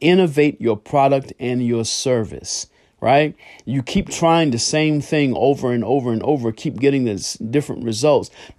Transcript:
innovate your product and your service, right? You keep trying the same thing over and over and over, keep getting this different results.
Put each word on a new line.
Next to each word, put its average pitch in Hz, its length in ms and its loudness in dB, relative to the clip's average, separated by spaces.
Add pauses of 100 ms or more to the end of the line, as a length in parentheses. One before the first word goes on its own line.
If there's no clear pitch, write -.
innovate 151 580 4
your 113 160 0
product 135 640 0
and 123 260 -2
your 117 200 0
service, - 840 -4 (320)
right? 143 340 2 (300)
You 135 180 -4
keep - 280 -4
trying 165 420 2
the 117 80 -2
same 156 400 0
thing 143 380 0
over 135 340 0
and 117 140 -2
over 123 260 0
and 110 120 -2
over, 120 280 0
keep 113 300 -8
getting 135 240 2
this 101 300 -6
different 120 500 -4
results. 117 440 0 (300)